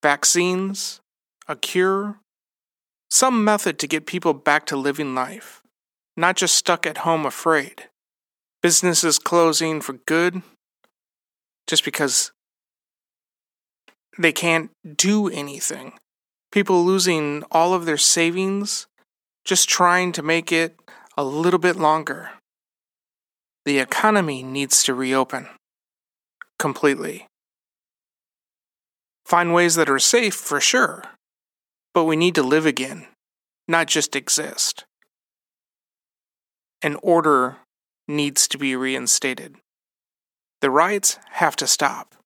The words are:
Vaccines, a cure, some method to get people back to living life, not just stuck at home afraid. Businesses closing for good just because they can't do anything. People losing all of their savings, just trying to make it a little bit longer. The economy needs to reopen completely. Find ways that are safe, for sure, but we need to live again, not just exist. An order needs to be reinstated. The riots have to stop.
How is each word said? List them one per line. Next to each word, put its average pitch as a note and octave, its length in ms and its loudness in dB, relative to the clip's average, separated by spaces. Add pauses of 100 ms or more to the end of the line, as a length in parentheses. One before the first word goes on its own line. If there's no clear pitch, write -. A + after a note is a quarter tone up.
Vaccines, F3+ 960 0 (480)
a D3 80 -8
cure, G3 640 -2 (880)
some B3 340 2
method G3+ 340 0
to D#3 80 -6
get D#3 200 -4
people E3+ 260 -2
back D3 340 0
to C#3+ 100 -6
living C#3 380 -4
life, C3 480 -8 (540)
not F3 200 2
just - 180 0
stuck - 320 0
at D3+ 120 -8
home D#3+ 280 0
afraid. C#3+ 640 -2 (760)
Businesses E3+ 560 2
closing D#3+ 600 2
for C#3 140 -8 (120)
good F3 360 0 (1200)
just - 180 0
because - 480 -2 (1800)
they E3 160 2
can't E3 380 0 (260)
do G#3 320 2
anything. C#3 640 -10 (600)
People F#3+ 320 4
losing E3 680 0
all E3+ 240 4
of F3 100 -2
their D#3 140 -2
savings, F#3+ 880 0 (580)
just - 240 0
trying F3+ 440 2
to E3 100 -8
make E3 300 -2
it E3 240 0 (400)
a C#3+ 80 -2
little D#3+ 340 2
bit E3 180 2
longer. D3+ 540 0 (1300)
The C#3+ 140 0
economy D#3 640 0
needs C3 420 0
to C3 100 0
reopen C3 540 -2 (1120)
completely. C#3 680 -2 (2000)
Find E3+ 260 2
ways F3 220 4
that D#3 160 2
are C3+ 80 2
safe, A3+ 360 2
for - 260 -4
sure, - 440 0 (880)
but E3+ 120 2
we D#3+ 120 2
need F3 200 2
to D3+ 60 4
live D3+ 240 2
again, - 400 -4 (600)
not E3 200 0
just - 280 -2
exist. - 680 -4 (2000)
An D3 200 -2
order D3+ 540 2 (500)
needs D3 420 -2
to C#3 100 -6
be C3+ 180 -2
reinstated. C3 800 -4 (1040)
The C#3 100 2
riots F3+ 480 0 (140)
have D#3 240 0
to C3+ 100 -6
stop. - 480 -2 (120)